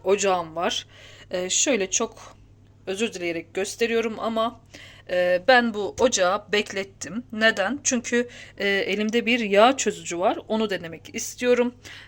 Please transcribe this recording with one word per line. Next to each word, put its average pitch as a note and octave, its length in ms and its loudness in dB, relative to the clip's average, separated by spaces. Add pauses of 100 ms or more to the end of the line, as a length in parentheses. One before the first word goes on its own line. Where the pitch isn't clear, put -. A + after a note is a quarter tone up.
ocağım F#3 520 0
var. F3+ 320 -4 (440)
Ee, F#3 180 -4
şöyle G3+ 400 0
çok - 480 -6 (500)
özür G3 260 -4
dileyerek E3+ 400 -6
gösteriyorum A3 680 -2
ama, A3+ 420 -4 (480)
e, F3+ 380 2
ben A#3+ 260 6
bu G3+ 260 -6
ocağı G3+ 520 2
beklettim. G3 800 -4
Neden? A3 520 0
Çünkü, A#3+ 460 -2 (280)
e, G3+ 100 -2
elimde G3+ 580 0
bir A#3+ 140 2
yağ A3 380 6
çözücü F#3+ 420 -4
var. C4 280 0
Onu A3 220 0
denemek E3 460 -8
istiyorum. B3 600 0 (320)